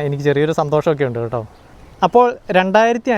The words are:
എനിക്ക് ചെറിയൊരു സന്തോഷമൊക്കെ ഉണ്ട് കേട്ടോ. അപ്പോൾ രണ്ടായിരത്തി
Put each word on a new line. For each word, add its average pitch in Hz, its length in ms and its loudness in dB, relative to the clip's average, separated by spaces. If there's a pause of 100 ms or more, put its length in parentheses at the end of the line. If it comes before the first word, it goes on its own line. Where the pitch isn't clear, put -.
എനിക്ക് 143 220 -6
ചെറിയൊരു 147 300 0
സന്തോഷമൊക്കെ 151 500 0
ഉണ്ട് 117 140 -6
കേട്ടോ. 117 180 -6 (680)
അപ്പോൾ 240 200 4 (320)
രണ്ടായിരത്തി 226 600 2